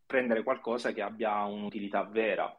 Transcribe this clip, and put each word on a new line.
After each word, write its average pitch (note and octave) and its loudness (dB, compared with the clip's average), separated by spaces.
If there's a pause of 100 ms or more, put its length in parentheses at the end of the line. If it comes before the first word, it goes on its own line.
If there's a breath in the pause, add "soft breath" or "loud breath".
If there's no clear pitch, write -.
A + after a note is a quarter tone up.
prendere A#2+ 2
qualcosa B2 0
che G#2 -4
abbia G#2+ 0
un'utilità G2+ -2
vera. G#2 0